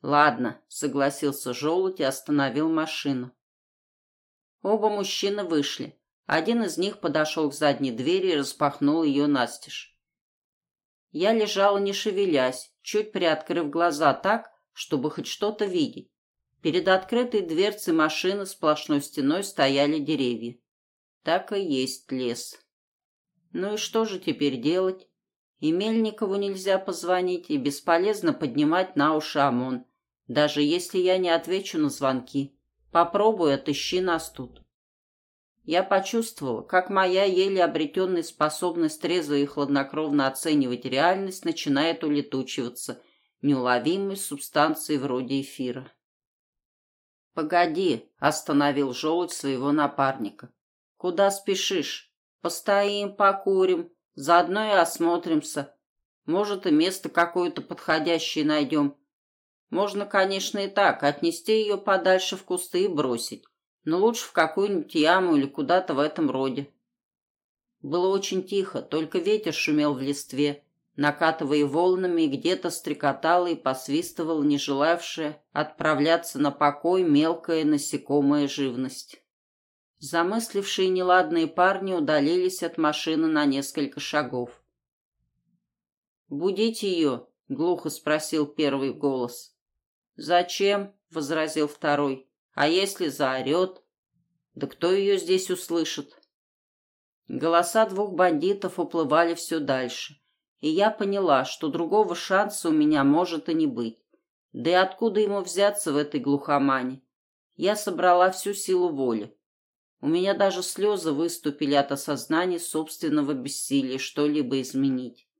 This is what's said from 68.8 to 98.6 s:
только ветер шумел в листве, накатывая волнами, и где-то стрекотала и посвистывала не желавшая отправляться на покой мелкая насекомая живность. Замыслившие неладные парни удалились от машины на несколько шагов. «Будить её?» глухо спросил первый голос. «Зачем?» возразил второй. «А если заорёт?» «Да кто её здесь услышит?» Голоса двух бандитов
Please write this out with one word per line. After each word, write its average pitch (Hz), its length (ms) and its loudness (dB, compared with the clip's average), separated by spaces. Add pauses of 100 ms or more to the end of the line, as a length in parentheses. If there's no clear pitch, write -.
только 156 380 -4
ветер 196 340 0
шумел 147 420 2
в 127 60 -6
листве, 143 640 -2 (300)
накатывая 147 720 2
волнами, 175 560 2
и 156 60 2
где-то 165 420 -2
стрекотала 160 800 0
и 165 80 0
посвистывала 156 880 -2
не 147 120 4
желавшая 151 840 -2 (100)
отправляться 151 840 0
на 143 140 2
покой 165 500 2
мелкая 160 600 2
насекомая 143 840 2
живность. 131 720 -6 (800)
Замыслившие 190 920 -2
неладные 180 580 4
парни 190 440 2
удалились 165 720 2
от 165 160 -4
машины 160 480 0
на 151 200 2
несколько 139 520 -2
шагов. 135 640 -4 (1700)
«Будить 196 560 0
её?» 160 420 0 (220)
глухо 160 420 -2
спросил 151 560 -2
первый 139 460 -2
голос. 127 640 -4 (580)
«Зачем?» 196 800 0 (160)
возразил 156 560 -2
второй. 143 600 -2 (260)
«А 143 140 2
если 185 400 0
заорёт?» 135 760 -2 (720)
«Да - 120 -8
кто - 260 -2
её 196 240 2
здесь 185 340 0
услышит?» 165 720 -4 (1080)
Голоса 170 580 2
двух 196 260 -4
бандитов 180 640 2